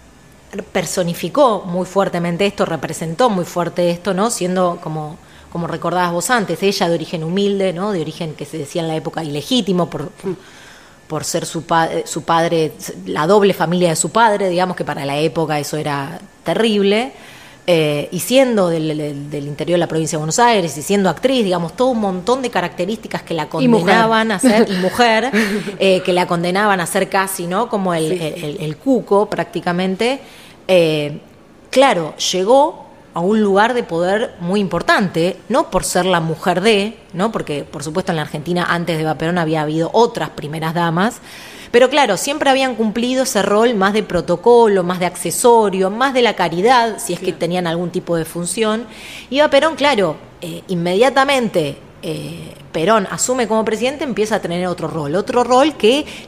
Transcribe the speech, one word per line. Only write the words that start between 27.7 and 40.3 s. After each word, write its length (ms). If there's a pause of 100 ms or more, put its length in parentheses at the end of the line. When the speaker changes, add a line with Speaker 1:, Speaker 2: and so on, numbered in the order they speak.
Speaker 1:
el, 160
Speaker 2:
Sí, 80
sí. 80
Speaker 1:
el, 180
el, 180
el 160
cuco, 520
prácticamente. 920 (460)
Eh, 520 (500)
claro, 480
llegó 680 (260)
a 60
un 220
lugar 340
de 80
poder 560
muy 200
importante, 800 (100)
no 220
por 140
ser 240
la 120
mujer 420
de, 360 (160)
¿no? 180
Porque, 320
por 200
supuesto, 280
en 40
la 80
Argentina, 460
antes 280
de 60
Eva 120
Perón, 220
había 240
habido 320
otras 380